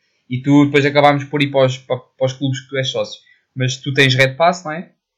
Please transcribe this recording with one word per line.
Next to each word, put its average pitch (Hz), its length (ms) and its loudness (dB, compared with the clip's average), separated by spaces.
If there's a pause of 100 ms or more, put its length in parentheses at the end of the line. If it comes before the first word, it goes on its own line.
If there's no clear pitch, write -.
(300)
e 127 120 -6
tu 143 240 4
depois 143 200 2
acabámos 143 400 2
por 147 160 -4
ir 135 100 -2
para 135 140 2
os, 131 140 -2
para, - 180 -6
para - 280 -8
os 131 80 -2
clubes 135 280 -4
que - 80 -20
tu 139 80 -6
és 127 120 -4
sócio. 107 300 -6 (360)
Mas 127 220 -2
tu 143 160 -8
tens 135 220 4
Red 131 220 2
Pass, 175 260 0
não 156 80 -10
é? 165 220 -12 (240)